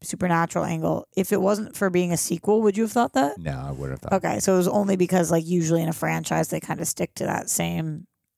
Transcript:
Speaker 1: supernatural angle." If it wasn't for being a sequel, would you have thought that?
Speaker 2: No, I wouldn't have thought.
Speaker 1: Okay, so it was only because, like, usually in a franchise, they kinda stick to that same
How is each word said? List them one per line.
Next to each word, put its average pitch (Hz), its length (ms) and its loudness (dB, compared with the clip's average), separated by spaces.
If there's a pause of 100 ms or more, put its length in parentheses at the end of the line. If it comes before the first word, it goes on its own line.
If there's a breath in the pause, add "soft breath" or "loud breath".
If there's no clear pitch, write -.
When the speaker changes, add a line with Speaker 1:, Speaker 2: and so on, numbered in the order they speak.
Speaker 1:
supernatural 170 640 0
angle." 165 400 -2 (100)
If - 160 0
it 190 100 2
wasn't 202 340 0
for 190 160 0
being 175 200 2
a 170 60 0
sequel, 202 460 0
would 202 140 4
you 220 60 2
have 214 80 -2
thought 233 220 0
that? - 240 0
Speaker 2:
No, 160 140 -6 (160)
I - 40 -6
wouldn't 67 300 -6
have - 80 -8
thought. 190 160 0
Speaker 1:
Okay, - 140 -2
so 190 140 2
it 185 40 6
was 180 100 4
only 202 280 2
because, 185 340 2
like, 165 160 2
usually 165 380 2
in 160 60 0
a 156 40 -2
franchise, 160 540 -2
they 156 120 -4
kinda 160 260 -6
stick - 300 -4
to - 100 -4
that - 260 -4
same 170 560 -4 (300)